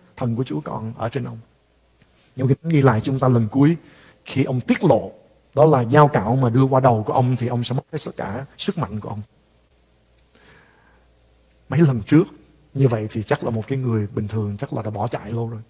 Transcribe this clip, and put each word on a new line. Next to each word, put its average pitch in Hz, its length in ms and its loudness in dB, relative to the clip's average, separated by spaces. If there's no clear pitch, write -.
thần 117 200 -4
của 127 80 -4
Chúa 151 180 -6
còn 113 360 -10
ở 113 120 -6
trên 123 140 -6
ông. 120 140 -12
Nhưng 156 120 -2
cái 135 160 4
ghi 160 180 2
lại 117 200 4
chúng 135 180 -4
ta 131 80 2
lần 117 240 2
cuối 143 240 4
khi - 180 -2
ông 127 180 -2
tiết - 220 0
lộ, 101 280 2
đó 139 100 6
là 139 180 4
dao 143 240 6
cạo 113 280 0
mà 131 140 2
đưa 127 140 4
qua 131 160 2
đầu 117 240 4
của - 100 -4
ông 127 220 2
thì 120 120 -4
ông 120 160 -2
sẽ 127 120 -4
mất 139 160 -4
hết 156 140 -6
tất - 120 -12
cả - 280 -8
sức - 200 -4
mạnh 107 220 -6
của - 100 -10
ông. 104 120 -8
Mấy 147 100 0
lần 135 220 4
trước 156 260 4
như 135 140 2
vậy 110 240 -2
thì 110 120 -4
chắc - 200 -2
là 131 60 -4
một 110 180 -4
cái 139 100 -4
người 113 380 -2
bình 107 120 -4
thường 104 300 -6
chắc - 160 -8
là 107 80 -6
đã 104 80 -8
bỏ - 180 -6
chạy - 240 -10
lâu 117 180 -6
rồi. 117 100 -12